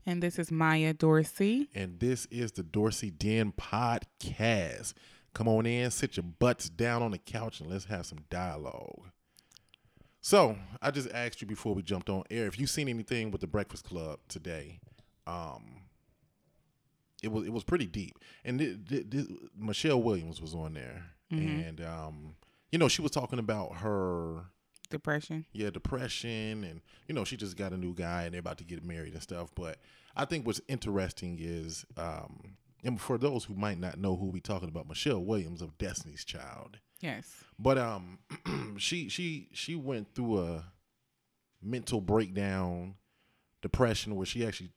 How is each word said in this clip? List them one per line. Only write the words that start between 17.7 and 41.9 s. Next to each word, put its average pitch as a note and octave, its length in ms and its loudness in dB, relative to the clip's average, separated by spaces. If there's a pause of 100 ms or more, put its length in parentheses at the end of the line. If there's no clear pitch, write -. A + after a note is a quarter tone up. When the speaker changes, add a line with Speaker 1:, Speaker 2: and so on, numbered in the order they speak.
Speaker 2:
deep. F2+ 320 -6 (240)
And B2+ 160 -2
th-, A#2+ 180 0 (120)
th-, B2+ 200 -2
th-, C3 180 -2 (300)
Michelle A2 460 2
Williams E2 380 0
was D#2+ 120 -8
on D#2+ 200 -4
there. F2 320 -10 (260)
Speaker 1:
Mm-hmm. D#3 300 0
Speaker 2:
And, E2 240 -8
um, D#2 500 -8 (340)
you E3 100 4
know, D3+ 100 8
she - 120 2
was D3 100 2
talking B2 280 0
about G#2 380 0
her F2 640 0 (480)
Speaker 1:
Depression. D3+ 600 -4
Speaker 2:
Yeah, G#2 180 -2
depression, A2+ 960 -4
and, E2 160 -10 (300)
you D3+ 40 -4
know, A#2 120 0
she C3+ 100 -6
just F#2+ 220 -6
got F#2+ 160 -2
a F#2 40 -2
new F2+ 160 -2
guy, F2 300 -2
and E2+ 100 -4
they're F2+ 60 -6
about E2+ 200 -6
to E2+ 40 -12
get E2 220 -10
married E2 260 -6
and E2 100 -10
stuff. F2 320 -8
But E2 260 -6 (360)
I C3+ 80 0
think C#3+ 240 -2
what's G#2+ 220 0
interesting F#2+ 720 -2
is, E2 440 -6 (120)
um, E2 580 -8 (300)
and B2 160 0
for B2+ 160 0
those B2+ 260 2
who G#2+ 100 -8
might G2 280 0
not E2 180 -4
know F#2+ 160 4
who F#2+ 120 0
we F#2 120 -2
talking F2+ 300 -4
about, D#2 180 -6
Michelle F#2+ 340 0
Williams F2 400 0
of D#2+ 160 -10
Destiny's D#2 460 -6
Child. - 540 -12 (240)
Speaker 1:
Yes. C#3+ 420 -8 (160)
Speaker 2:
But, C3 180 8
um, G2 420 -2 (280)
<clears throat> A2+ 300 -4
she, E3+ 320 -2
she, E3 420 -4
she - 240 -6
went C3 400 -4
through A2+ 240 4
a E2+ 240 0 (960)
mental A2+ 380 -2